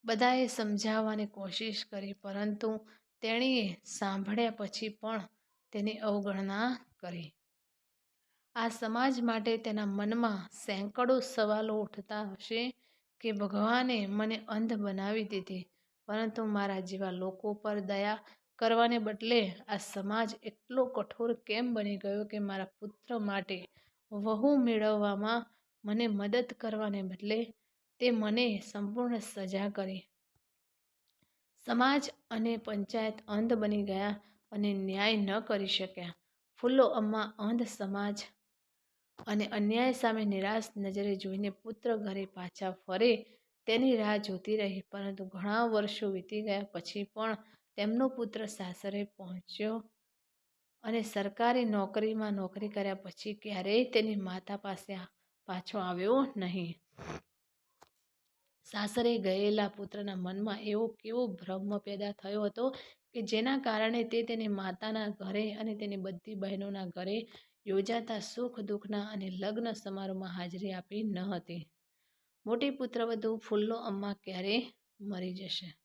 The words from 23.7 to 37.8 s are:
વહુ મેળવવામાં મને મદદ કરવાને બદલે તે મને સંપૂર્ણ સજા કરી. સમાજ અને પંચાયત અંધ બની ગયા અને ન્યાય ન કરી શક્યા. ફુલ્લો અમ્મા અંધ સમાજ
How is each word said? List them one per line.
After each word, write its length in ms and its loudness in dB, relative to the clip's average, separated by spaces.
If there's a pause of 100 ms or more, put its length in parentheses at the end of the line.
વહુ 460 2
મેળવવામાં 880 4 (380)
મને 240 2
મદદ 460 2
કરવાને 500 -2
બદલે 360 -2 (640)
તે 100 4
મને 340 4 (140)
સંપૂર્ણ 600 -2
સજા 500 -4
કરી. 340 -4 (1600)
સમાજ 360 4 (260)
અને 280 0
પંચાયત 600 -2 (100)
અંધ 260 2
બની 300 2
ગયા 360 0 (320)
અને 220 0
ન્યાય 440 2
ન 120 2 (100)
કરી 280 0
શક્યા. 500 -4 (380)
ફુલ્લો 320 8
અમ્મા 500 2
અંધ 300 2
સમાજ 500 -2 (1000)